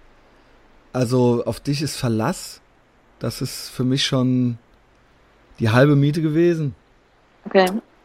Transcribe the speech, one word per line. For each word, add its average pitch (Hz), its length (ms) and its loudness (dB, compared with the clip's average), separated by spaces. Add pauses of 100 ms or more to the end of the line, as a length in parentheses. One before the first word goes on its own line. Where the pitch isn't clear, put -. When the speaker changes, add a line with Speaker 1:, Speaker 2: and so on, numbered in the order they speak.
(960)
Speaker 1:
Also 123 500 2
auf - 160 -6
dich 143 220 -4
ist 139 140 -6
Verlass. 117 680 -4 (560)
Das 120 240 -6
ist - 260 -10
für - 160 -6
mich 127 220 0
schon 127 500 0 (1000)
die 113 100 0
halbe 139 280 6
Miete 147 260 2
gewesen. 160 520 0 (680)
Speaker 2:
Okay. 190 220 2 (380)